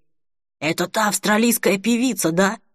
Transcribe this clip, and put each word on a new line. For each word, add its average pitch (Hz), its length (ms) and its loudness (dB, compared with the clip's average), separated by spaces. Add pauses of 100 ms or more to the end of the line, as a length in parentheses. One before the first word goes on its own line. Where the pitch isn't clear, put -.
(600)
«Это 165 280 -4
та 214 220 -2
австралийская 214 680 0
певица, 233 540 0
да?» 196 260 2 (180)